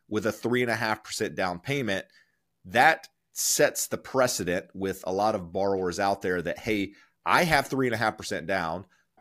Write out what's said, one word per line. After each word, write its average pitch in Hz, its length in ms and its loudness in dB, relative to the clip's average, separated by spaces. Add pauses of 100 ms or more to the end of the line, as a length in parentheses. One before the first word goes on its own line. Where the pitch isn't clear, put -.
with 107 200 -2
a 104 40 0
three 123 300 0
and 120 80 0
a 110 60 2
half 110 280 -2
percent 95 300 -4
down 90 240 -2
payment, 113 480 -4 (600)
that 131 420 4 (240)
sets - 560 0
the 127 100 -4
precedent 101 800 0
with 95 320 -4
a 90 40 -2
lot 104 220 2
of 87 180 -4
borrowers 95 480 0
out 98 220 0
there 90 220 0
that, - 160 -4
"Hey, 101 340 -2 (320)
I 123 180 6
have 151 240 2
three 131 200 0
and 113 80 0
a - 20 -4
half 110 200 0
percent 92 280 -6
down. 90 400 -2 (360)